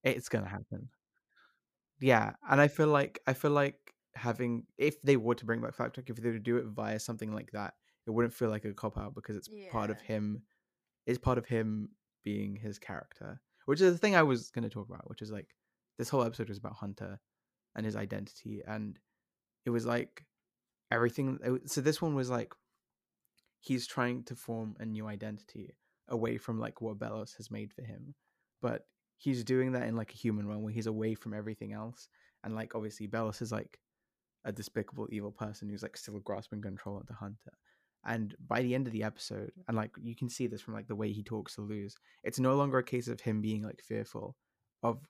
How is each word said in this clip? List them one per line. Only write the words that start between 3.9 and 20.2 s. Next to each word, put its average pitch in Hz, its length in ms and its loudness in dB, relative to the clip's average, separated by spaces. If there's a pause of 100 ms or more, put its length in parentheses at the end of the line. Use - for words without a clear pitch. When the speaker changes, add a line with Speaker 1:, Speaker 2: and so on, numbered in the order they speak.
Speaker 1:
having, 120 520 0 (100)
if 147 260 4
they 139 140 8
were 117 180 4
to 113 100 -4
bring 117 160 2
back 113 140 -4
Fact 117 220 -2
Check, 123 140 -10
if 113 60 -4
they 117 140 0
would 113 140 -2
do 120 120 4
it 120 100 0
via 107 340 -4
something 110 320 -6
like - 200 -8
that, 104 220 -6 (320)
it 113 40 -6
wouldn't 117 240 4
feel 120 160 2
like 107 140 -2
a 107 80 -4
cop-out 104 420 -6
because 104 220 -8
it's 92 120 -10 (220)
part 110 200 0
of 107 120 -4
Speaker 2:
Yeah. - 120 -16
Speaker 1:
him, 107 280 -2 (640)
it's 123 120 0
part 123 200 2
of 117 80 -4
him 107 440 0 (340)
being 104 320 -2
his 104 220 -8
character, - 600 -12 (260)
which 151 140 4
is 185 120 10
the 170 60 2
thing 202 160 4
I 170 80 12
was 127 280 4
gonna 113 200 -2
talk 104 180 -8
about, - 220 -14
which 110 120 -10
is, 107 100 -8
like, - 220 -10 (440)
this 120 100 -2
whole 135 140 4
episode 117 260 0
was 101 100 -6
about 107 160 -8
Hunter 101 460 -8 (540)
and 107 100 -4
his 107 120 0
identity, 104 720 -6
and 107 320 -6 (640)
it 123 60 0
was, 117 140 2
like, 120 400 -2 (680)